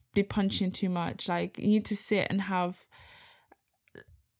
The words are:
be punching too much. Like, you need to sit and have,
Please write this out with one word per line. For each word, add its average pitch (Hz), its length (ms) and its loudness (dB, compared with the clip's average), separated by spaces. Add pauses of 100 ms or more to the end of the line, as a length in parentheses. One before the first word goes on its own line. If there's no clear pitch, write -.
(140)
be 202 100 4
punching 196 480 0
too 185 180 0
much. 175 400 -4
Like, 175 300 -4
you - 80 0
need 208 180 4
to 208 100 0
sit - 340 0
and 196 120 0
have, 185 440 -2 (1500)